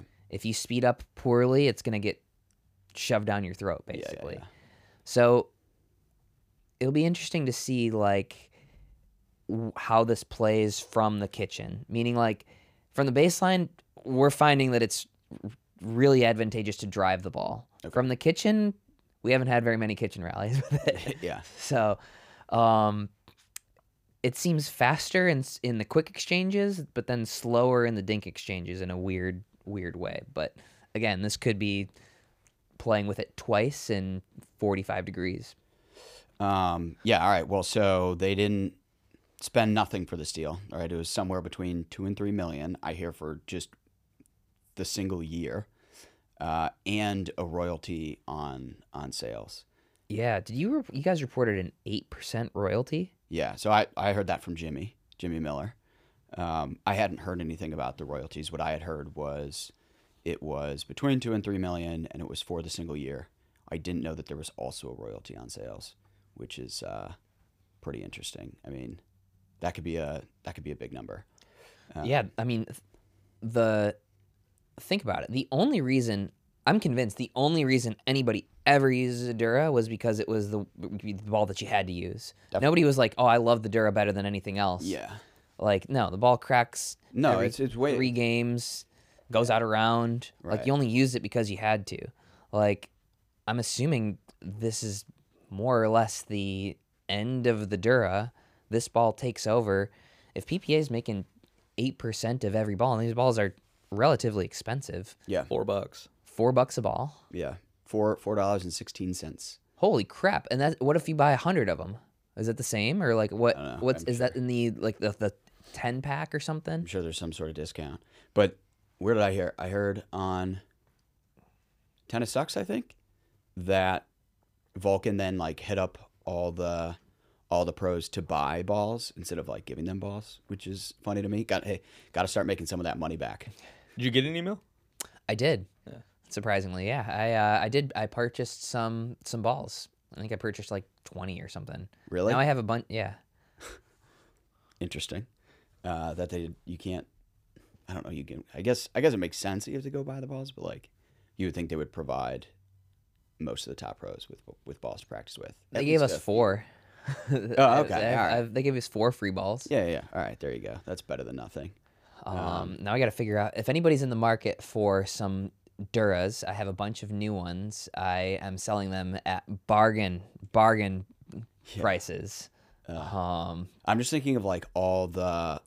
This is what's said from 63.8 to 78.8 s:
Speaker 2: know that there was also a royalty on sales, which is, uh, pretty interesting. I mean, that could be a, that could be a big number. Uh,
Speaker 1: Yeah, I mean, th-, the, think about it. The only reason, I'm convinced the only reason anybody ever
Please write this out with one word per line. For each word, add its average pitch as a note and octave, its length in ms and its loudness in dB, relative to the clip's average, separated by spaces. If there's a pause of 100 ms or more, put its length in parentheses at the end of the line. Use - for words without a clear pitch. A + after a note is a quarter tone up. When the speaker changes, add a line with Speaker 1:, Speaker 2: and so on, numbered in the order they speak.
Speaker 2:
know D#2+ 100 -4
that D2+ 140 -10
there D2 100 -10
was D#2 180 -12
also B1+ 340 -10
a B1 40 -12
royalty G#1+ 420 -14
on A#1 140 -16
sales, - 460 -14 (400)
which - 220 -14
is, - 260 -10
uh, G1+ 300 -10 (680)
pretty A#1 200 -10
interesting. - 540 -14 (100)
I C#2 40 -14
mean, C2 320 -12 (580)
that F2 140 -4
could D#2+ 100 -12
be E2 140 -4
a, D2+ 240 -6 (220)
that F2+ 120 -12
could D2+ 80 -14
be D2 80 -8
a C#2+ 60 -8
big A#1+ 160 -14
number. G1+ 320 -14 (720)
Uh, D#2 100 -6
Speaker 1:
Yeah, B2+ 180 2 (140)
I A2+ 80 -2
mean, A2+ 200 -2
th-, - 140 -16 (600)
the, A2 540 2 (840)
think G3+ 240 -2
about D2 200 -2
it. - 80 -8
The B2+ 200 0
only G3+ 300 2
reason, A#2 500 2 (340)
I'm F#3 140 6
convinced B2 380 0
the B2 180 -6
only D3+ 300 4
reason A#2+ 300 2 (100)
anybody B2 420 2 (180)
ever C#3 260 8